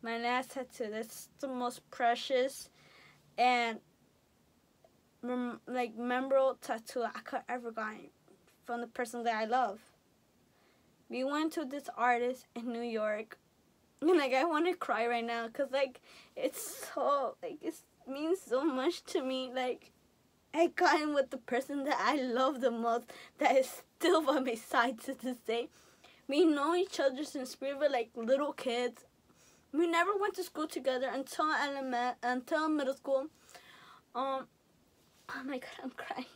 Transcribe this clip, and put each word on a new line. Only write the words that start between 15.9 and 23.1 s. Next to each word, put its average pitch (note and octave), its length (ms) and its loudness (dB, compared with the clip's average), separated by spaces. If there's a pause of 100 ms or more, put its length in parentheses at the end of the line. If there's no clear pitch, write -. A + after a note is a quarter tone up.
it's - 580 -6
so, C#4 480 2
like, F3+ 180 -8
it - 140 -6 (320)
means D#4 340 -2
so B3+ 240 0
much C#4 420 0
to E4 160 -2
me. C4 300 -2
Like, B3+ 380 -4 (680)
I E4+ 80 8
got E4+ 340 4
in D4+ 140 0
with C4+ 160 2
the C4+ 60 -10
person C4+ 480 -2
that C4 160 0
I B3 160 4
love C4 440 2
the B3 120 2
most, A#3 400 -2 (260)